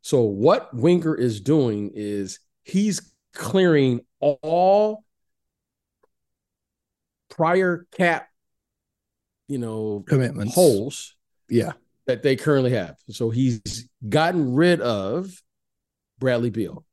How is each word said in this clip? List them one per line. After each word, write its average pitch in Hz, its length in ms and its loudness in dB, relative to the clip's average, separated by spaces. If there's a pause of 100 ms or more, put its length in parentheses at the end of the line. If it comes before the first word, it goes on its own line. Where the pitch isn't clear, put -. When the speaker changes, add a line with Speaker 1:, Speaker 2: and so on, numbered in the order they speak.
Speaker 1:
So 131 200 2
what 113 520 0
Winger 160 420 2
is 110 260 -2
doing 110 520 0
is 104 460 -8 (240)
he's 202 480 -2 (220)
clearing 147 680 2 (220)
all 185 840 2 (2250)
prior 175 640 0
cap 170 380 -2 (1200)
you 139 80 -6
know, 110 500 -6
Speaker 2:
Commitments. 131 480 -2
Speaker 1:
holes 131 600 2 (340)
Speaker 2:
Yeah. 110 240 0 (320)
Speaker 1:
that 123 180 -4
they 135 140 2
currently 135 340 2
have. 98 240 -4 (140)
So 113 220 -4
he's 117 580 -2 (180)
gotten 151 460 0
rid 170 260 2
of 117 500 -4 (920)
Bradley 120 320 0
Beal. 101 420 -8